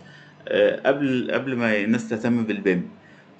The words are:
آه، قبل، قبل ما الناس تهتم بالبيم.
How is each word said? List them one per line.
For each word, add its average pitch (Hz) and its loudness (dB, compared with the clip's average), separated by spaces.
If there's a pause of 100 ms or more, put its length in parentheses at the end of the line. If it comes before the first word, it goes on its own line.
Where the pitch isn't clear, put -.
(480)
آه، - 2
قبل، 135 0
قبل 127 -2
ما 113 0
الناس 113 0
تهتم 117 -2
بالبيم. 98 0 (520)